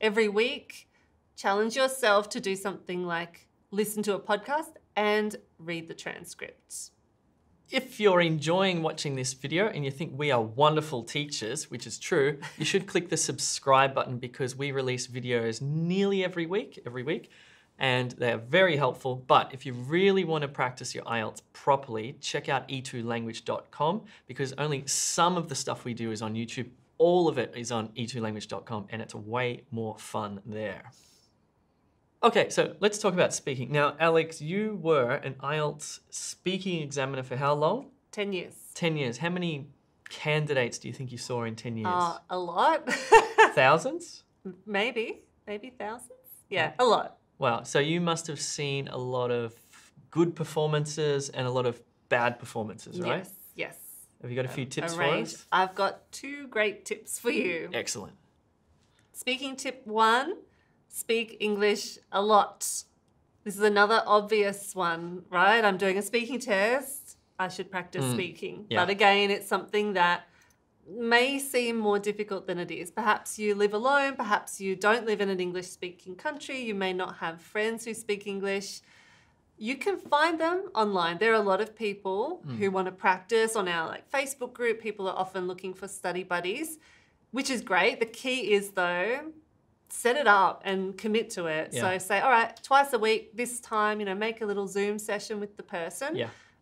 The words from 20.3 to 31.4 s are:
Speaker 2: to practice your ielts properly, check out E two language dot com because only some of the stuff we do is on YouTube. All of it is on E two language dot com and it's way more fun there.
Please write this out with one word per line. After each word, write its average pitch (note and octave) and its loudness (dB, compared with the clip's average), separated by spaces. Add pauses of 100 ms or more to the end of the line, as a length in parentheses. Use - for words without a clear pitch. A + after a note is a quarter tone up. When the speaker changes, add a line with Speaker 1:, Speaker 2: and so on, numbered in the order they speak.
Speaker 2:
to C#3 -2
practice C3 -4
your - -8
ielts A2+ -4 (120)
properly, C3 0
check - -6
out C3 -2
E C3+ -8
two B2+ -8
language A2+ -6
dot - -6
com F3+ -2 (240)
because C3 -6
only C#3+ -2
some - 2
of F3 -2
the C3+ -6
stuff - -6
we B2 -6
do A2+ -4
is G#2+ -6
on A2 -4
YouTube. A#2 -6 (300)
All F3 6
of C3 2
it A2 -4
is A#2+ -8
on A2 -2
E A#2+ -4
two A#2 -6
language G#2+ -6
dot G2 -8
com G#2 -8
and A2+ -6
it's - -14
way A#2+ -4
more A2+ -6
fun G2+ -8
there. G#2+ -8 (1300)